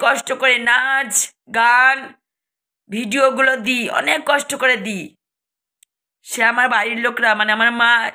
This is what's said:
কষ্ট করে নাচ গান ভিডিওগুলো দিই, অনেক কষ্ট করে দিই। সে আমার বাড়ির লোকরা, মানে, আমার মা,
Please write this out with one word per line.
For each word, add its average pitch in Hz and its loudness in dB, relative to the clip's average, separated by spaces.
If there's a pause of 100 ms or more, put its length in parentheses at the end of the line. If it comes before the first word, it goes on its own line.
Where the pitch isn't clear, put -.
কষ্ট 254 0 (120)
করে 254 2 (120)
নাচ 254 0 (420)
গান 247 4 (920)
ভিডিওগুলো 254 2
দিই, 240 -2 (160)
অনেক 294 0 (100)
কষ্ট 285 0 (100)
করে 254 2
দিই। 196 -8 (1200)
সে - -6 (100)
আমার 247 2
বাড়ির 226 -2
লোকরা, 233 0 (100)
মানে, 214 0
আমার 233 2 (100)
মা, 233 4 (240)